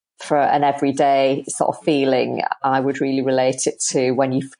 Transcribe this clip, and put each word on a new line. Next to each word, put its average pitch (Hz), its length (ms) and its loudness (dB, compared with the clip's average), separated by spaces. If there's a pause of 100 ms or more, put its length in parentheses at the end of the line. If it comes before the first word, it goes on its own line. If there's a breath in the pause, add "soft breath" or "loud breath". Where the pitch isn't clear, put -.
(180)
for 151 200 -2
an 143 240 2
everyday 139 840 2
sort - 280 -2
of - 60 -20
feeling, 131 600 0 (200)
I 135 160 0
would 135 220 -2
really 135 220 -2
relate 127 440 0
it - 220 -4
to 131 240 0
when 131 180 0
you 135 180 -2 (120)